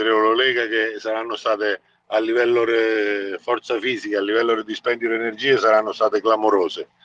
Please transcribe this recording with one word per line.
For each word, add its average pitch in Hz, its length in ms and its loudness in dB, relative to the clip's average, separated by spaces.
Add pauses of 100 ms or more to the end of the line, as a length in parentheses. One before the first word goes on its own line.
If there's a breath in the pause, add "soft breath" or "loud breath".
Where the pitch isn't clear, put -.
dell'Eurolega 117 640 2
che 110 320 -2
saranno 110 360 -6
state 107 460 -2 (260)
a 110 120 0
livello 117 440 2
re-, 104 760 0
forza 120 400 -4
fisica, 104 380 -4
a 98 40 0
livello 113 340 0
di 110 80 -4
dispendio 117 460 -4
di 113 60 0
energie 117 420 0
saranno 107 360 4
state 107 280 0
clamorose. 101 680 2 (160 loud breath)